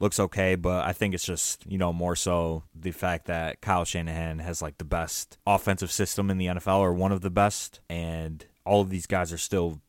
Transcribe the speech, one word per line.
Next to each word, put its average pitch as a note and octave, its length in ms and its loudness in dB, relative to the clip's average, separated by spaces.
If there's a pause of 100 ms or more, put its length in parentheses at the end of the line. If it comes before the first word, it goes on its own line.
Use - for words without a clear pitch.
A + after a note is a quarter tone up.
looks - 180 2
okay, F#2+ 380 2
but F2+ 300 0
I F#2 60 0
think G2 220 0
it's F2+ 120 -4
just, - 440 -4
you F#2+ 80 -2
know, F2 140 2
more F2 240 0
so E2+ 480 0 (100)
the D#2+ 160 -6
fact F2 360 -2
that E2 340 -4
Kyle F#2 240 0
Shanahan E2 560 -4
has, E2+ 220 -6
like, D2+ 160 -8
the E2+ 60 -8
best E2 520 -4 (100)
offensive G2 460 2
system G2 380 0
in F#2+ 80 2
the F#2 100 0
N F2+ 80 -2
F F2 120 -6
L F#2+ 120 6
or F2+ 140 4
one F#2+ 180 2
of F#2+ 80 0
the F#2 100 -2
best, G2+ 580 0
and E2 560 -6 (200)
all G2+ 160 6
of F#2+ 100 2
these F#2 160 -4
guys F2+ 260 0
are E2 60 -8
still E2+ 500 0